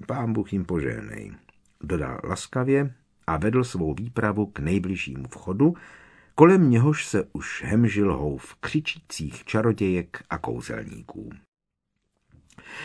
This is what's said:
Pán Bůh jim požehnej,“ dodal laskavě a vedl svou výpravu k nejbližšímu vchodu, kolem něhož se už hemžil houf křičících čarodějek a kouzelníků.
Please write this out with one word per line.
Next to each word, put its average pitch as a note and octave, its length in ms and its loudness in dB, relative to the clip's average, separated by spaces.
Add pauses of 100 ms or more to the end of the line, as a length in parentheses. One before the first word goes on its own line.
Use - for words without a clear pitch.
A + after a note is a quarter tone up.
Pán B2 260 -4
Bůh G#2+ 200 -4
jim G2 120 -2
požehnej,“ A1+ 680 -6 (480)
dodal D#2 440 -4
laskavě C3+ 680 0 (320)
a D#2+ 100 0
vedl A2+ 280 2
svou E2+ 300 -2
výpravu G#2 520 -2
k G2+ 120 -12
nejbližšímu E2 720 -2
vchodu, A#2+ 460 0 (600)
kolem F3 360 8
něhož C3 360 4
se - 260 0
už - 340 -10
hemžil G#2 500 4
houf C#2 440 -6
křičících - 840 -6
čarodějek G2+ 840 0
a - 80 -4
kouzelníků. A2+ 920 -10 (1500)